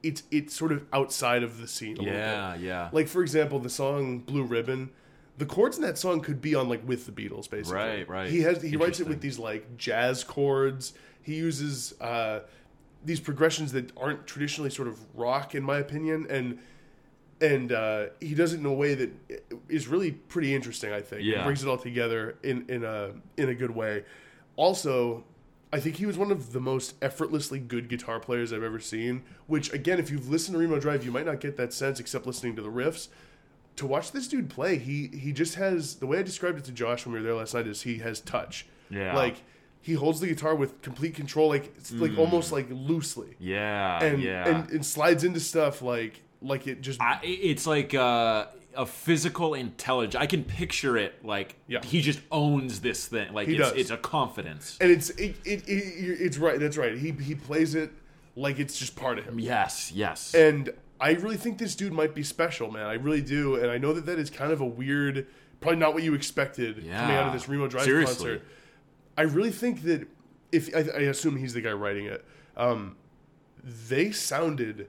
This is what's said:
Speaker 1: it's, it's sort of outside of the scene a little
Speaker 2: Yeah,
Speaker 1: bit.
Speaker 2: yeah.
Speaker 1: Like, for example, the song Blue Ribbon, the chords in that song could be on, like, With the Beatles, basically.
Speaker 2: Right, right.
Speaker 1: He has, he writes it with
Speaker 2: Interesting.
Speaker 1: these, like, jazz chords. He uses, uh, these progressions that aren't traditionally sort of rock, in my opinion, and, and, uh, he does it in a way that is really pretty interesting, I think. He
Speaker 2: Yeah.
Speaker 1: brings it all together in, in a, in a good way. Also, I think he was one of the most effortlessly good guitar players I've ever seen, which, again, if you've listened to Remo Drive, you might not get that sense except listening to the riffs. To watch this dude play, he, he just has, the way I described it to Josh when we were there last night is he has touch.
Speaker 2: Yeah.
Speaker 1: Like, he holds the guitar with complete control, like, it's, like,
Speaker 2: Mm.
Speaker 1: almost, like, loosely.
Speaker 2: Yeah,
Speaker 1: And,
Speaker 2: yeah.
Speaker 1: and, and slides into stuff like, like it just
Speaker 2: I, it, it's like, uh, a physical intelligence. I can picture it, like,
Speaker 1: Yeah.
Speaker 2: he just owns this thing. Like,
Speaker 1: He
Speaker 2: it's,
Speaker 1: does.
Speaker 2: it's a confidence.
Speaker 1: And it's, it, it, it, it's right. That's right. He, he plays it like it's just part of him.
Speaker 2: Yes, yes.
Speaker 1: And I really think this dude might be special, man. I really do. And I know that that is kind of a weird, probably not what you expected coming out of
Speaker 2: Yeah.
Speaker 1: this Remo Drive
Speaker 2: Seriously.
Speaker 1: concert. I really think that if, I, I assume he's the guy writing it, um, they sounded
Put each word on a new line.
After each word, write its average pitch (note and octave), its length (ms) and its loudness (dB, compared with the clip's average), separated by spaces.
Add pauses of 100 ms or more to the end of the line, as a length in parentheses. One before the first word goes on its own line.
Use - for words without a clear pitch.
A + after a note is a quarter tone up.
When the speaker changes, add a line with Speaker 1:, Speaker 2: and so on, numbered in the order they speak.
Speaker 1:
it's, D3+ 280 -4
it's D3 220 -2
sort D#3+ 200 -2
of C#3 180 -4
outside C3 520 2
of A2+ 160 -6
the A2+ 80 -12
scene G#2+ 300 -8
a G#2 40 -6
little G2 120 -2
Speaker 2:
Yeah, G#2 400 -4
Speaker 1:
bit. F2 80 -8
Speaker 2:
yeah. F2+ 300 -4
Speaker 1:
Like, D#3 160 2
for F3+ 140 0
example, C#3+ 380 2
the B2 100 -6
song C3+ 500 -2
Blue C3+ 240 -2
Ribbon, B2+ 460 -2 (480)
the D3 80 -2
chords A3+ 320 2
in D#4 60 -2
that E3+ 140 -2
song F3+ 220 0
could C#3+ 220 -4
be D#3 140 0
on, C3 120 2
like, A#2 180 -4
With B2 200 -4
the A2 80 -14
Beatles, G2+ 360 -10
basically. F#2+ 300 -4
Speaker 2:
Right, G#2+ 300 -4
right. F#2 200 -4
Speaker 1:
He E3+ 120 2
has, E3 200 2
he D3+ 140 -4
writes E3+ 240 0
it D#3+ 80 -2
with D3+ 100 -2
Speaker 2:
Interesting. - 40 -10
Speaker 1:
these, C3 180 -6
like, A2 380 -8
jazz B2 480 0
chords. C3+ 680 0 (300)
He D3+ 140 -8
uses, D3 680 -4
uh, A2+ 400 -2 (640)
these D#3+ 160 -2
progressions D3+ 500 2
that B2 260 -4
aren't C#3+ 300 -4
traditionally C#3+ 420 -4
sort B2+ 200 -4
of A2 100 -12 (160)
rock, C3 400 -2
in C#3 80 -2
my C#3 140 0
opinion, D3+ 520 -2
and, B2 300 -2 (800)
and, C3+ 320 4
uh, G#2+ 360 0 (120)
he D3 160 -6
does E3 180 4
it E3 60 -6
in D3 60 -6
a C#3 80 2
way C#3+ 220 2
that B2+ 160 -2 (580)
is C#3+ 180 -2
really E3+ 240 0
pretty C#3+ 420 -2
interesting, A#2 380 -4
I G#2 100 -2
think. G#2 200 -10
He G#2+ 100 2
Speaker 2:
Yeah. G2 140 0
Speaker 1:
brings C#3 180 0
it C3+ 60 -2
all B2+ 80 2
together A#2 680 -2
in, B2 240 -2
in B2 160 -4
a, G#2 280 -6 (260)
in C#3 120 2
a B2 60 0
good A#2+ 160 -2
way. G#2+ 320 -4 (520)
Also, C3 680 2 (480)
I D3 80 -2
think D3+ 180 -2
he G3 80 -2
was G3 120 -2
one G3+ 140 2
of B2 220 -2
the B2+ 60 -2
most C3 420 -2
effortlessly C#3+ 580 -2
good A#2+ 300 -6
guitar A#2 300 -4
players A#2 340 -2
I've A2 100 -4
ever A2+ 160 -4
seen, A#2+ 440 -4 (240)
which, D3 260 0
again, E3+ 260 2
if C#3 100 -2
you've C3+ 200 -6
listened D#3+ 260 0
to E3 40 2
Remo D#3+ 200 4
Drive, C#3 260 0
you B2 60 -4
might C#3+ 140 -2
not D3 140 -2
get C#3+ 180 -4
that B2 160 -2
sense C3+ 260 -2
except A#2+ 260 -6
listening B2 300 -4
to A2 60 -6
the G#2 100 -6
riffs. C3+ 380 -2 (680)
To C#3+ 100 -6
watch C#3 280 0
this C4+ 140 -6
dude A#3+ 220 -2
play, D#3+ 280 0
he, C3+ 300 -4
he C#3+ 260 -6
just E3 220 -2
has, F3+ 400 -2
the C3 120 -6
way D3+ 120 2
I G3 40 0
described F3+ 340 -4
it C#3 80 -10
to B2+ 60 -12
Josh A#2+ 340 -2
when A#2+ 80 -6
we A2+ 60 -4
were A2 60 -4
there A#2 100 2
last A2+ 180 -6
night A#2 140 0
is G#2 160 -6
he A#2 160 -4
has A2+ 220 -6
touch. - 440 -6 (240)
Speaker 2:
Yeah. G2 260 -2
Speaker 1:
Like, B2 280 0 (380)
he E3 120 -2
holds D#3 260 2
the F#3 80 -2
guitar D#3 280 0
with C#3 260 -2
complete C#3+ 320 -6
control, D3+ 360 4
like, C#3+ 280 0
it's, - 140 -14
like, A#2 200 2
Speaker 2:
Mm. - 60 0
Speaker 1:
almost, E3 340 4
like, C3+ 200 0
loosely. C3+ 640 -2
Speaker 2:
Yeah, F#2+ 640 0
Speaker 1:
And, D3+ 200 4
Speaker 2:
yeah. F#2+ 240 0
Speaker 1:
and, E3 240 2
and D3+ 140 0
slides D3+ 380 4
into F3 160 2
stuff D3 440 2
like, A#2 400 -4 (180)
like C3+ 260 -2
it C3 140 -8
just B2+ 200 0
Speaker 2:
I, B2 220 10
it, E3 40 -2
it's F3+ 400 4
like, D3 260 6
uh, A#2 540 8 (280)
a C3 100 0
physical D#3+ 720 2
intelligence. B2 600 0
I C#3+ 120 2
can D#3 160 2
picture B2+ 540 0
it, G2+ 280 -2
like, G2+ 300 -4 (120)
Speaker 1:
Yeah. A#2+ 160 -4
Speaker 2:
he C#3+ 180 2
just D3 180 2 (120)
owns C#3+ 500 2
this - 260 -2
thing. G#2 260 -4
Like, G#2 140 0
Speaker 1:
He D#3 80 2
Speaker 2:
it's, C#3+ 140 6
Speaker 1:
does. C3 100 0
Speaker 2:
it's B2 120 2
a A2+ 60 -4
confidence. G2 840 -4
Speaker 1:
And F3+ 120 8
it's, D3 200 6
it, G3 240 -4 (100)
it, G3+ 220 -4
it, G3 40 -4
it's F3+ 640 -2
right. D3 220 4
That's D3 180 0
right. A#2+ 180 0
He, D3+ 160 -2
he C#3+ 220 -4
plays D3 400 0
it D#3 180 0 (440)
like C3+ 240 -2
it's - 180 -4
just B2+ 180 -8
part B2 220 -2
of G#2 80 -8
him. A#2 140 -6
Speaker 2:
Yes, A2+ 520 0
yes. F#2 440 -2
Speaker 1:
And D3+ 340 8 (320)
I D3+ 120 6
really G3+ 240 0
think A3+ 200 -4
this G#3+ 180 -4
dude G3 180 -4
might D#3 200 2
be D3 80 -6
special, D3 500 -2
man. A2 140 -6
I G#2+ 80 -2
really C#3+ 280 0
do. C#3 340 0
And A#2+ 160 2
I B2 80 0
know D3 140 2
that D#3+ 120 -2
that E3+ 140 -2
is D3 100 -4
kind C#3+ 220 -2
of D3 100 2
a C3 40 2
weird, C#3 600 -2 (340)
probably E3 200 2
not D#3 160 4
what E3 80 0
you D#3 100 4
expected C3+ 600 -2
coming E2+ 160 -10
out A#2 180 0
of - 0 - (180)
Speaker 2:
Yeah. - 60 0
Speaker 1:
this B2 160 -6
Remo C#3 180 0
Drive B2+ 180 0
Speaker 2:
Seriously. C3+ 300 6 (200)
Speaker 1:
concert. - 120 -12 (720)
I D#3 60 4
really E3 260 4
think A#3 360 -2
that E3 220 0 (440)
if, D#3+ 240 2
I, D#3+ 60 4
I D3 200 0
assume C#3 360 2
he's B2+ 180 -6
the A#2 60 -2
guy A2+ 100 -2
writing G2+ 340 -2
it, - 180 -8 (320)
um, A2 400 0 (680)
they B2+ 480 0
sounded C3 760 -2